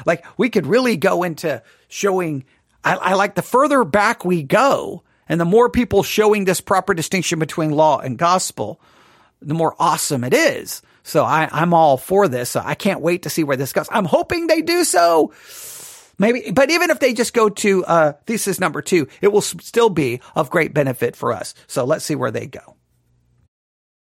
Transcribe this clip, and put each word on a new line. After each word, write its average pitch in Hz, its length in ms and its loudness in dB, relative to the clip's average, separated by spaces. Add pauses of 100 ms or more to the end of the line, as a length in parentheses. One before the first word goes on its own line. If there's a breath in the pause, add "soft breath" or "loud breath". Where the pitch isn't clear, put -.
like, 165 180 0 (120)
we 240 120 2
could 202 160 0
really 226 320 2
go 180 280 0
into 151 360 -6 (280 soft breath)
showing, 180 560 -4 (400)
I, 160 100 0
I 185 200 0
like 196 200 0
the 170 80 -2
further 269 400 2
back 202 420 0
we 175 200 0
go 208 580 0 (260)
and 160 120 -2
the 170 40 0
more 226 240 4
people 233 360 0
showing 208 400 2
this 185 160 0
proper 190 340 0
distinction 165 460 -4
between 156 320 -2
law 151 260 4
and 131 180 -8
gospel, 170 640 -2 (600 soft breath)
the 143 120 -6
more 165 260 0
awesome 151 420 0
it 131 120 0
is. 277 480 -2 (260 soft breath)
So 147 160 2
I, 147 260 0
I'm 170 220 0
all 156 240 4
for 117 320 0
this. 123 220 -6
So 123 120 -4
I 127 120 -6
can't 190 260 -4
wait 170 220 -2
to 151 80 -10
see 170 120 -2
where 139 140 0
this 131 160 -4
goes. - 180 -4
I'm 214 140 0
hoping 339 420 0
they 320 140 2
do 339 240 0
so. 311 480 2 (840 loud breath)
Maybe, 240 320 0
but 269 200 2
even 339 200 2
if 277 100 -2
they 262 140 2
just 233 180 -2
go 220 160 2
to, 196 380 0
uh, 160 260 4 (140)
thesis 202 340 -4
number 151 220 -2
two, 165 260 0 (140 loud breath)
it 202 60 2
will 202 100 4
s-, - 240 -2
still 233 260 2
be 139 320 -2 (140 loud breath)
of 147 160 -2
great 160 240 0
benefit 135 420 -2
for 120 160 -4
us. - 220 -10 (120)
So - 180 -4
let's 156 200 -2
see 156 100 -4
where 127 160 -2
they 113 160 -8
go. - 300 -20 (1300)